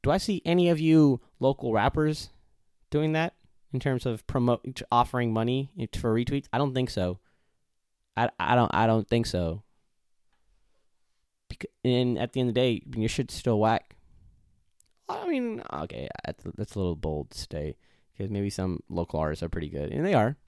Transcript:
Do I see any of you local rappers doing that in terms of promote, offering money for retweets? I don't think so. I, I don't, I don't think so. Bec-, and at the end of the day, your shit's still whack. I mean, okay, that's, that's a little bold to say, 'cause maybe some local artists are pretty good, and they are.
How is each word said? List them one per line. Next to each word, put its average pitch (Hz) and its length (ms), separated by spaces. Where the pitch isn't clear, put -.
Do 139 80
I 180 80
see 196 260
any 175 240
of 165 100
you 156 400
local 131 340
rappers 151 560
doing 156 220
that 160 200
in 131 80
terms 131 240
of 113 200
promote, 123 640
offering 120 440
money 123 360
for 113 160
retweets? 123 400
I 117 60
don't 139 140
think 127 160
so. 90 300
I, 117 140
I 92 160
don't, 120 180
I 113 140
don't 113 180
think 117 200
so. 85 380
Bec-, - 160
and 123 340
at 120 140
the - 80
end 123 100
of 110 60
the 123 60
day, 120 220
your 110 140
shit's - 240
still 113 260
whack. 110 380
I - 180
mean, 247 340
okay, 73 340
that's, - 200
that's - 200
a 104 40
little 90 160
bold 76 360
to - 80
say, 76 360
'cause 98 120
maybe 101 220
some 92 360
local 85 320
artists 78 240
are 82 60
pretty 78 200
good, 71 220
and 151 140
they 202 80
are. 123 240